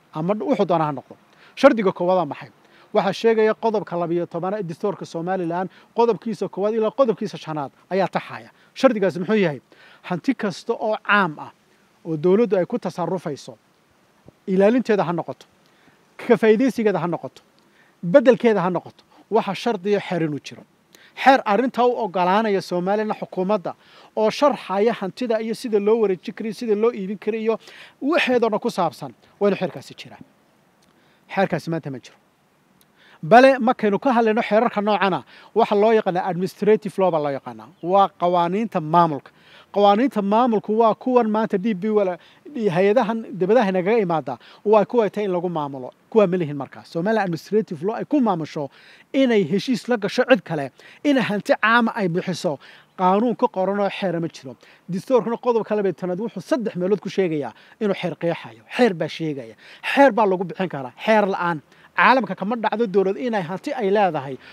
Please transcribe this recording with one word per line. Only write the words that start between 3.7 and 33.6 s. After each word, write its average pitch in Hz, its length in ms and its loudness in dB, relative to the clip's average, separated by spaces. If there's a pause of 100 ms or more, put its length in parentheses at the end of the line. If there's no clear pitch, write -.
labiyo 170 260 -2
tobanaad 185 340 -6
ee 170 80 -8
dastuurka 180 360 -6
Somaliland, 175 640 -4 (260)
qodobkiisa 214 540 0
koowaad 208 260 -4
ilaa 214 160 0
qodobkiisa 214 460 -2
shanaad 151 340 -10 (200)
ayaa 180 180 0
taxaya. 117 400 -10 (260)
Shardigaasi 196 460 2
muxuu 202 160 -2
yahay? 156 240 0 (420)
Hanti 180 320 -4
kasta - 380 -6
oo 214 320 -4
caam 196 340 2
ah 131 140 -18 (520)
oo 165 120 -4
dawladdu 190 400 2
ay 180 80 2
ku 240 140 -6
tasarrufayso, 165 720 -8 (960)
ilaalinteeda 202 580 2
ha 165 80 -4
noqoto, 151 320 -8 (720)
ka 233 240 2
faa'iidaysigeeda 214 580 2
ha 160 80 -2
noqoto, - 360 -8 (600)
beddelkeeda 226 640 4
ha 185 60 0
noqoto, - 320 -8 (280)
waxa 202 240 0
shardiyo 202 460 -2
xeer 170 240 -4
inuu 147 160 -4
jiro. - 220 -18 (560)
Xeer 262 260 6
arrinta 226 400 0
u 247 80 2 (120)
oggolaanaya 190 580 0
Somaliland 202 580 -2
xukuumadda 185 520 -4 (440)
oo 220 140 2
sharxaya 214 680 0
hantida 220 480 -4
iyo 220 100 -6
sida 214 240 -2
loo 214 220 2
wareejin 190 340 -2
karo, 220 180 -8
sida 220 220 -2
loo 220 180 2
iibin 196 260 -8
karo 220 180 -4
iyo 220 180 -2 (460)
waxeedoo 254 480 0
dhan 208 120 -2
ku 240 100 -4
saabsan, 151 420 -4 (280)
waa 202 100 2
inuu 190 100 -2
xeerkaasi 135 340 -8
jiraa. - 240 -20 (1120)
Xeerkaasi 185 400 -2
maanta 156 200 -6
ma 131 80 -12
jiro. - 180 -20 (1080)
Bale, 247 360 8
markaynu 214 400 0